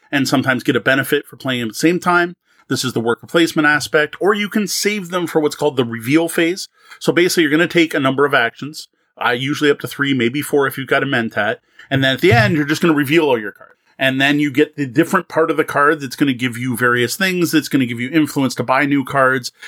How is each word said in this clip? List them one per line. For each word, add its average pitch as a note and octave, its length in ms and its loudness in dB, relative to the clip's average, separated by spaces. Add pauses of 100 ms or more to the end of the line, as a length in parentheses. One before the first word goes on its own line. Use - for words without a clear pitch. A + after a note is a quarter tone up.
(100)
and C#3 180 0
sometimes C3 340 0
get C3 140 0
a A2+ 40 0
benefit C3+ 460 0
for - 100 -20
playing B2+ 240 -4
them A#2 80 -4
at G#2+ 60 -10
the - 40 -10
same E3+ 220 2
time. F3 340 0 (340)
This C3 160 -4
is B2 100 -4
the B2 60 -2
worker A#2 280 -2
placement E3 380 2
aspect, D3+ 540 0
or F#3+ 140 2
you G#3 140 -4
can G#3 180 -2
save G3 440 -4
them F3+ 180 -2
for D#3+ 120 0
what's D3 140 0
called C#3+ 220 -2
the B2+ 80 2
reveal A#2+ 440 0
phase. E3+ 400 -2 (300)
So - 140 0
basically, F3 320 2
you're C#3+ 80 0
gonna E3 160 2
take E3 260 2
a D#3+ 60 -2
number C3+ 240 2
of C#3+ 100 2
actions, C3+ 540 -2 (360)
uh, A#2 60 2
usually C3+ 400 0
up C#3 100 0
to B2+ 80 -8
three, C#3 260 -2
maybe B2 280 0
four C#3 240 0
if B2+ 100 -6
you've C3 120 -8
got C#3 160 0
a - 20 -2
Mentat, A2+ 520 -2 (320)
and C3+ 120 0
then C3 120 2
at A#2+ 60 -6
the F3+ 120 4
end, G#3+ 240 4
you're D3 100 0
just D3+ 160 -2
gonna E3+ 120 4
reveal D3 320 2
all B2+ 120 2
your G#2 140 -8
cards. - 200 -20 (260)
And C3+ 220 0
then C#3+ 200 2
you D3 100 0
get C#3+ 260 0
the C#3+ 80 -4
different D#3+ 440 0
part D#3+ 220 0
of D3+ 60 -4
the D#3 80 0
card D3 360 2
that's C3+ 160 -10
gonna C#3 180 0
give A#2+ 240 -4
you B2 180 -4
various A#2+ 400 2
things. F3+ 360 0
That's D3 160 0
gonna C3+ 180 0
give A#2 140 -8
you B2 100 -6
influence C#3+ 460 0
to C3+ 80 -2
buy C3 200 2
new C#3 200 0
cards, C3 480 0 (160)